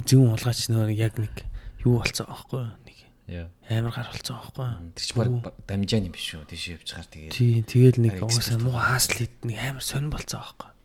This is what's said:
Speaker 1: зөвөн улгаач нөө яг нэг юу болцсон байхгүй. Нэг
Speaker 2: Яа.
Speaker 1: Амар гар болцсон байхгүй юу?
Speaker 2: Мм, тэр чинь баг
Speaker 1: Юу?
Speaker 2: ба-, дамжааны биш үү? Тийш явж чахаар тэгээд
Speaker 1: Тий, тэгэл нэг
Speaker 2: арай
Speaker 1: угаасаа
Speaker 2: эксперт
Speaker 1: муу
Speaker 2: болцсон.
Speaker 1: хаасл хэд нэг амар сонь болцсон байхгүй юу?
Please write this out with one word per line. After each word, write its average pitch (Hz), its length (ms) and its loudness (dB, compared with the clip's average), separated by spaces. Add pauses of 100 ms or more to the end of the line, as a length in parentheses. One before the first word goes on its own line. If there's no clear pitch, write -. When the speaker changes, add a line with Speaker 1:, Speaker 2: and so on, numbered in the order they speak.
Speaker 1:
зөвөн 131 280 8
улгаач 113 260 0 (100)
нөө 113 240 2
яг 110 240 2
нэг 107 160 -4 (480)
юу 120 160 4
болцсон - 320 -4
байхгүй. - 340 -8 (220)
Нэг - 120 -20 (260)
Speaker 2:
Яа. 87 240 -10 (220)
Speaker 1:
Амар 113 260 0
гар 120 160 -8
болцсон - 240 -10
байхгүй - 240 -14
юу? 123 160 -4
Speaker 2:
Мм, 85 160 -12
тэр - 160 -10
чинь - 80 -8
баг 117 160 4
Speaker 1:
Юу? 123 80 0
Speaker 2:
ба-, - 240 -8
дамжааны 98 480 0
биш - 240 -10
үү? 78 160 -14
Тийш 82 160 -10
явж 82 160 -12
чахаар - 240 -12
тэгээд 78 240 -14
Speaker 1:
Тий, 120 220 4 (100)
тэгэл 123 400 8
нэг 113 80 4
Speaker 2:
арай 92 160 -6
Speaker 1:
угаасаа 120 160 0
Speaker 2:
эксперт 117 160 -2
Speaker 1:
муу 123 160 0
Speaker 2:
болцсон. 117 160 2
Speaker 1:
хаасл 127 240 2
хэд - 180 -4 (140)
нэг 107 160 -4
амар 135 240 -6
сонь 147 240 -4
болцсон - 320 -8
байхгүй - 240 -16
юу? - 180 -20